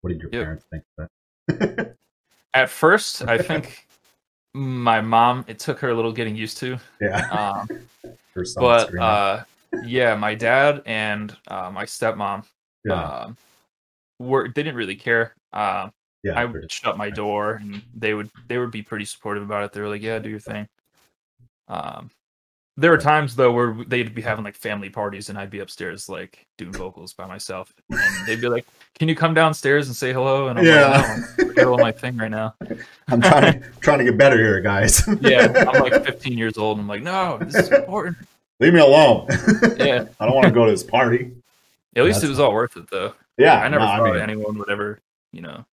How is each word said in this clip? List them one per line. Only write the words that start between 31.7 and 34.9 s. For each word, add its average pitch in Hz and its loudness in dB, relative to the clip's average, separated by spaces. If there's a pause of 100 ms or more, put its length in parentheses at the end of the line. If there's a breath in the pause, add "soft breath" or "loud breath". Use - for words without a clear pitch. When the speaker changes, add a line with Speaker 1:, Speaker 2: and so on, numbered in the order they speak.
Speaker 2:
of 123 4
my 113 4
thing 123 -8
right 110 -4
now." 110 -6
Speaker 1:
<laughs> - -16
"I'm 120 2
trying 156 6
to, - -20
Speaker 2:
<laughs> - -20
Speaker 1:
trying 147 2
to 123 2
get 120 2
better 135 8
here, 107 4
guys." 101 2